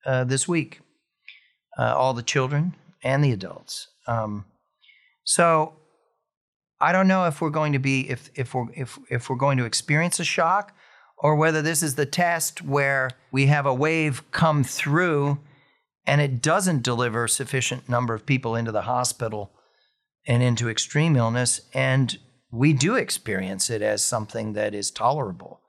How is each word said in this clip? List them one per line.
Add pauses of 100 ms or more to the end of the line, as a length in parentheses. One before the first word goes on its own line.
uh,
this
week, (960)
uh,
all
the
children (280)
and
the
adults. (200)
Um, (800)
so (1080)
I
don't
know
if
we're
going
to
be,
if,
if
we're, (100)
if, (100)
if
we're
going
to
experience
a
shock, (420)
or
whether
this
is
the
test
where (220)
we
have
a
wave
come
through (680)
and
it
doesn't
deliver
a
sufficient
number
of
people
into
the
hospital (720)
and
into
extreme
illness, (120)
and (340)
we
do
experience
it
as
something
that
is
tolerable.